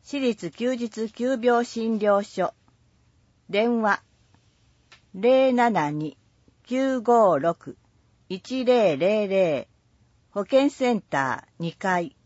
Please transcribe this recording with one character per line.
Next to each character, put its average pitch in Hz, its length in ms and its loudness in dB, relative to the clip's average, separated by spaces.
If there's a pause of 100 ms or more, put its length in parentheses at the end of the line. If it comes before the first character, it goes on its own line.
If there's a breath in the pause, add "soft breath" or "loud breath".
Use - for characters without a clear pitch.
市 - 160 -10
立 226 320 -4
休 247 240 -4
日 226 360 -8
急 254 260 -4
病 240 260 2
診 226 360 -4
療 202 240 2
所。 - 320 -6 (960)
電 226 320 0
話、 202 200 0 (1080)
零 254 420 2
七 208 360 0
二 151 260 -6 (480)
九 262 380 -2
五 214 360 4
六 160 380 -4 (540)
一 247 340 -8
零 220 340 4
零 202 300 0
零。 180 380 0 (640)
保 202 160 -6
健 269 240 2
セ 247 240 -2
ン 190 80 -4
タ 131 440 -4 (120)
ー 165 40 -8
二 165 120 -6
階。 180 520 -4